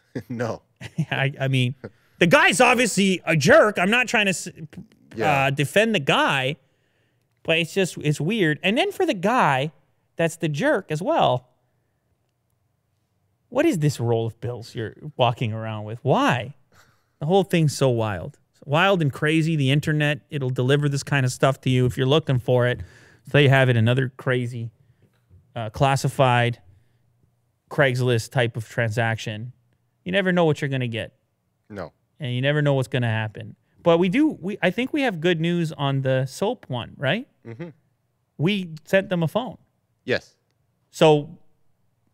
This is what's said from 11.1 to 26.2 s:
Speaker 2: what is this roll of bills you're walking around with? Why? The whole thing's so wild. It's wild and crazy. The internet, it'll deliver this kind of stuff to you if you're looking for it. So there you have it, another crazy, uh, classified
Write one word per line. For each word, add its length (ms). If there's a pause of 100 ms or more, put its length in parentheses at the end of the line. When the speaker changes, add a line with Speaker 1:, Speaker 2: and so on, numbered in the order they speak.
Speaker 2:
what 180
is 100
this 220
roll 260
of 160
bills 320
you're 220 (220)
walking 360
around 320
with? 180
Why? 520 (640)
The 80
whole 160
thing's 340
so 120
wild. 500 (140)
It's 120
wild 380
and 100
crazy. 420
The 160
internet, 500 (100)
it'll 180
deliver 400
this 140
kind 240
of 40
stuff 300
to 80
you 160
if 100
you're 120
looking 320
for 280
it. 120 (460)
So 80
there 100
you 60
have 200
it, 80
another 400
crazy, 540 (840)
uh, 140
classified 880 (1120)